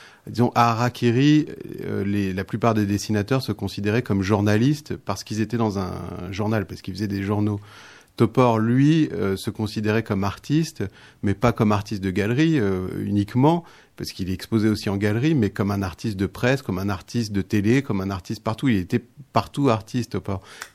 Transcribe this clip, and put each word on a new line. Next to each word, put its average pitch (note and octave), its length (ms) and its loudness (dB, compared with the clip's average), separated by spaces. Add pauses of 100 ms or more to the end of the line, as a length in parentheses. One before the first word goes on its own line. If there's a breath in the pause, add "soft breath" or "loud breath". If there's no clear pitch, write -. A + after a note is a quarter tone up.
(280 loud breath)
disons, G#2+ 260 2
à A#2 160 6
Harakiri, B2 760 2 (380)
euh, G#2 200 -4
les, G2+ 280 -2
la F#2+ 120 -4
plupart A2+ 300 0
des G#2+ 120 2
dessinateurs G#2 560 0
se - 80 -6
considéraient G#2 520 -2
comme G2 200 0
journalistes G#2+ 760 2
parce - 280 -8
qu'ils G#2+ 160 -6
étaient G#2+ 160 -2
dans G#2+ 240 0
un F2+ 500 -8
journal, G#2 360 -2
parce - 160 -14
qu'ils F#2+ 120 -10
faisaient G2+ 140 -4
des G2 160 -4
journaux. G#2 340 0 (580 loud breath)
Topor, A#2+ 420 4
lui, C#3 540 4
euh, G2 240 0
se G#2+ 140 -6
considérait G#2+ 520 -2
comme G2 220 -2
artiste, D3 580 -2 (400 loud breath)
mais G2+ 120 2
pas A#2 180 2
comme G#2+ 180 2
artiste G2+ 320 -2
de F#2+ 80 -2
galerie, B2 480 2
euh, F#2+ 300 0 (160)
uniquement, B2 580 2 (360 loud breath)
parce F#2 120 -10
qu'il F#2 200 -8
est - 20 -2
exposé G#2+ 380 0
aussi G#2+ 180 -2
en G2 80 0
galerie, A2+ 380 0
mais G#2+ 160 2
comme G2+ 200 -2
un G2+ 120 -2
artiste F#2+ 340 -6
de G2 80 0
presse, C3 380 0
comme F#2 160 -4
un G2 100 -4
artiste G#2 440 -4
de G2 100 0
télé, A2 400 2
comme G2+ 180 -4
un F#2+ 80 -4
artiste G2 340 -8
partout. A#2 260 -2
Il G#2+ 100 4
était G2 260 -2 (300)
partout - 340 2
artiste, A2 440 -2
Topor, G2 280 -6 (340 loud breath)